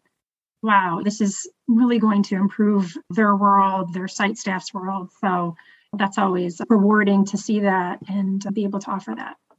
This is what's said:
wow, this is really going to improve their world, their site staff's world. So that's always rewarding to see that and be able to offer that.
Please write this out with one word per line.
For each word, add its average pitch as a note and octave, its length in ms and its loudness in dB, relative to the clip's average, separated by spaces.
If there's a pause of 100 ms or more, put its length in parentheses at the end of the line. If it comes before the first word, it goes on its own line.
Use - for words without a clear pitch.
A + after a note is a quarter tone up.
(640)
wow, F#3+ 420 2
this G3+ 160 -2
is G3 260 -2 (220)
really A#3+ 300 4
going G3+ 260 4
to - 100 -4
improve G3 640 0 (140)
their G3+ 260 2
world, G3 560 2
their F#3 160 -6
site G#3 300 -4
staff's F#3 340 -8
world. F#3+ 380 -8 (100)
So F3+ 340 -2 (380)
that's G3 260 -2
always F3+ 500 -2
rewarding G3+ 580 4
to G3 100 -4
see G#3 240 -2
that F#3+ 480 0
and G3 440 -2
be G#3 120 -2
able G3 160 -4
to - 100 -10
offer G3 240 -8
that. - 220 -14 (220)